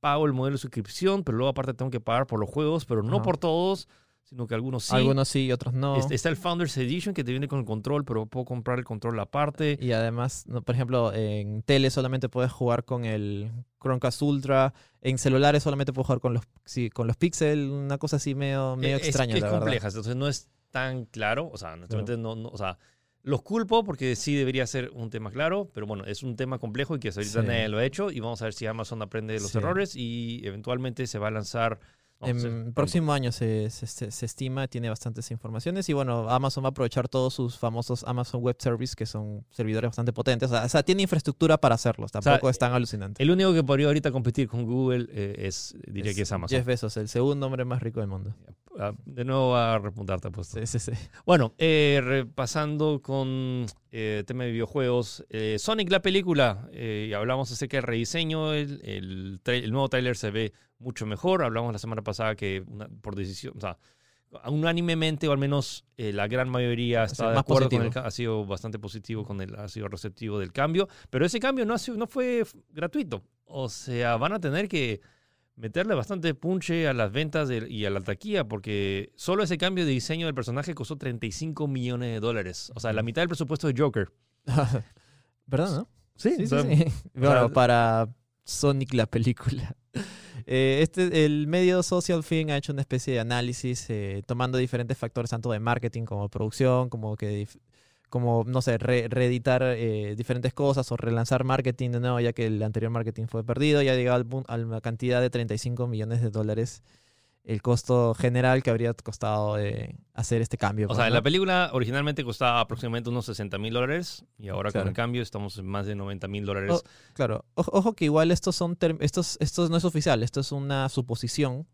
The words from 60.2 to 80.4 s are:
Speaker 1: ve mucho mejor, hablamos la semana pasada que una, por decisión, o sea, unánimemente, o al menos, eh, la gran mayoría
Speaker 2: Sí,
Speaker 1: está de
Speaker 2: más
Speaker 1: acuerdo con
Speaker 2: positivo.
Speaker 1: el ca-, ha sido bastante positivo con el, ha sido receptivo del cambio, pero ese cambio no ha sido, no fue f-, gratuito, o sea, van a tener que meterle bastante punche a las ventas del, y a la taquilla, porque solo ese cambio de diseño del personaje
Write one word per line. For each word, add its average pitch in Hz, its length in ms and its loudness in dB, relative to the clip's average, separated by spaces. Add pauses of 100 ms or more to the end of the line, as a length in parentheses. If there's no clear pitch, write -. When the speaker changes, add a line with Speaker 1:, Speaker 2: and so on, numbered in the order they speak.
Speaker 1:
ve 107 240 -2 (240)
mucho 120 260 -8
mejor, 165 400 0
hablamos 117 300 -2
la 104 40 -6
semana 110 220 -6
pasada 110 360 -2
que 95 300 -4
una, 107 220 -14
por 107 280 -12
decisión, 98 380 -8
o 120 60 -14
sea, 92 160 -8 (680)
unánimemente, 160 840 0
o 147 40 4
al 139 60 2
menos, 139 460 0 (140)
eh, 107 160 -4
la 101 120 0
gran 127 220 0
mayoría 120 580 2
Speaker 2:
Sí, 98 60 -4
Speaker 1:
está 117 160 -2
de 113 60 2
Speaker 2:
más 135 60 6
Speaker 1:
acuerdo 135 280 4
con 120 120 2
Speaker 2:
positivo. 117 40 2
Speaker 1:
el 113 80 0
ca-, 127 140 -6
ha 110 40 -4
sido 110 360 -2
bastante 104 320 -6
positivo 104 480 -8
con 101 160 -8
el, 98 140 -10
ha 104 120 -12
sido 104 200 -8
receptivo 104 500 -8
del 92 140 -4
cambio, 160 360 0 (220)
pero 135 160 2
ese 226 120 -2
cambio 254 280 0
no 226 80 0
ha 233 40 -2
sido, 233 200 -6
no 226 80 -2
fue 247 340 -2
f-, - 160 -4 (160)
gratuito, 165 500 -4 (220)
o 131 240 -6
sea, 120 480 0
van 143 160 0
a 214 80 -4
tener 170 280 -2
que 131 340 -2 (540)
meterle 165 380 -2
bastante 156 380 0
punche 165 560 0
a 135 60 2
las 110 180 0
ventas 151 340 0
del, 120 240 -2
y 107 140 -4
a 101 60 0
la 98 100 -2
taquilla, 123 480 -4
porque 104 680 -2
solo 190 280 0
ese 170 160 0
cambio 180 260 0
de 151 60 2
diseño 156 340 -2
del 156 100 -2
personaje 131 400 -4